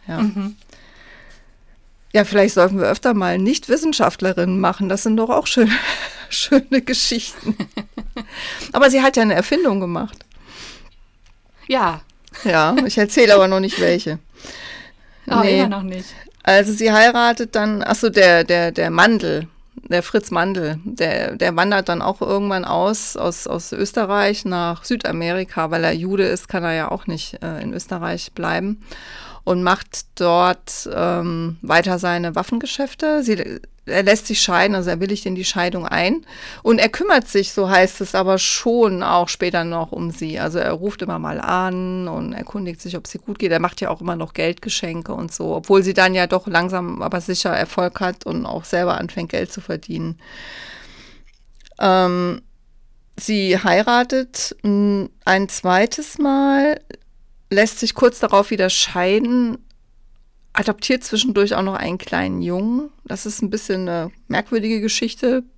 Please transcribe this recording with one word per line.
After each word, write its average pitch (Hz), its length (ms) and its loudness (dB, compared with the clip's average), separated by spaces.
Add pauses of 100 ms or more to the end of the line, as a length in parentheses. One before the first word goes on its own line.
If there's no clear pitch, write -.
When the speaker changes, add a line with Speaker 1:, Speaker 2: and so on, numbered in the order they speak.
Speaker 1:
Ja. 170 140 -6
Speaker 2:
Mhm. 202 360 -2 (1600)
Speaker 1:
Ja, 208 140 4
vielleicht 202 280 4
sollten 190 240 4
wir 170 80 2
öfter 226 280 2
mal 180 240 0
Nicht-Wissenschaftlerinnen 202 1200 0
machen. 185 300 0
Das 196 120 -2
sind 220 140 2
doch 226 140 0
auch - 160 2
schöne, 220 260 4 (300)
<laughs> - 260 -14
schöne 262 540 2
Geschichten. - 760 -4 (580)
Speaker 2:
<laughs> - 600 -12
Speaker 1:
Aber 269 160 8
sie 269 100 6
hat 269 160 4
ja 233 60 6
eine 208 120 4
Erfindung 247 460 2
gemacht. 175 460 -6 (1400)
Speaker 2:
Ja. 190 340 0 (420)
Speaker 1:
Ja, 165 400 4
ich 220 140 0
erzähle 208 360 6
aber 190 140 8
noch 190 120 2
nicht 190 200 -2
welche. 170 380 2 (1120)
Speaker 2:
Oh, 254 100 2
Speaker 1:
Nee. 190 200 4
Speaker 2:
immer 190 80 4
noch 196 160 -4
nicht. 185 200 -10 (380)
Speaker 1:
Also 202 300 6
sie 220 200 2
heiratet 233 640 6
dann, 214 280 0
ach - 120 0
so, 226 160 2
der, 180 340 8
der, 170 280 2
der 165 180 0
Mandel, 165 580 2 (400)
der 175 140 2
Fritz - 300 -2
Mandel, 170 520 -2
der, - 520 -2
der 175 200 0
wandert 196 320 2
dann 170 140 -2
auch - 180 -2
irgendwann 196 440 -2
aus, 190 520 -2
aus, - 300 -4
aus - 260 -8
Österreich 202 720 -2
nach 170 400 -4
Südamerika, 170 840 -4
weil 165 140 -2
er 160 100 2
Jude 185 300 0
ist, 185 240 -2
kann 175 160 -4
er 165 100 -2
ja 160 160 -4
auch - 160 -8
nicht, - 360 -10
äh, 165 200 -8
in - 100 -8
Österreich 175 600 -8
bleiben 170 500 -4 (600)
und 180 180 0
macht - 420 -2 (120)
dort, 180 760 0
ähm, 170 680 -2
weiter 175 360 2
seine 175 360 -2
Waffengeschäfte. 277 880 -4
Sie, 220 380 -2 (260)
er - 160 0
lässt 208 260 2
sich 214 120 -2
scheiden, 196 340 2
also 180 140 -2
er 170 120 -2
willigt 196 260 -4
in 185 80 -4
die 185 100 -6
Scheidung 180 420 -4
ein 190 380 0 (380)
und 226 160 4
er 220 100 4
kümmert 320 400 2
sich, 196 240 0
so 190 160 0
heißt 190 320 4
es, 190 140 -8
aber 190 240 2
schon 220 640 0
auch 175 260 2
später 175 360 -2
noch 170 280 -6
um 170 180 -6
sie. 160 300 -8
Also 160 180 -4
er - 140 0
ruft 185 300 -6
immer 175 160 -6
mal 156 200 -6
an 185 720 -4
und 160 240 -8
erkundigt 180 480 -10
sich, 180 160 -10
ob 156 100 -12
sie - 120 -12
gut - 200 -10
geht. 180 140 0
Er 165 80 2
macht 175 220 -2
ja - 80 -4
auch 160 100 -6
immer 175 160 -4
noch 165 160 -8
Geldgeschenke 165 800 -6
und - 220 -8
so, 160 200 -4
obwohl 196 280 2
sie 185 100 0
dann 185 220 2
ja 180 120 2
doch 185 200 -2
langsam 175 560 -2
aber - 180 -4
sicher 180 300 -4
Erfolg - 500 -2
hat 180 240 -6
und - 220 -6
auch - 180 -8
selber 175 320 -2
anfängt, 170 360 -8
Geld 180 200 -6
zu - 80 -14
verdienen. 165 580 -10 (1600)
Ähm, 180 640 2 (760)
sie 196 400 0
heiratet, 240 1040 0
mm, 202 420 2 (200)
ein 190 240 2
zweites 196 680 0
Mal, 277 640 2 (680)
lässt 214 280 2
sich - 160 -2
kurz 247 240 4
darauf 202 320 2
wieder 190 200 0
scheiden, 226 880 0 (920)
adoptiert - 520 -2
zwischendurch 208 500 0
auch 190 80 0
noch 190 120 -2
einen 185 240 -6
kleinen 185 440 -4
Jungen. 220 480 -2 (140)
Das - 220 -10
ist 214 160 -6
ein 202 80 -4
bisschen 190 380 -4
eine 170 220 -4 (180)
merkwürdige 220 520 -2
Geschichte 240 640 -2 (160)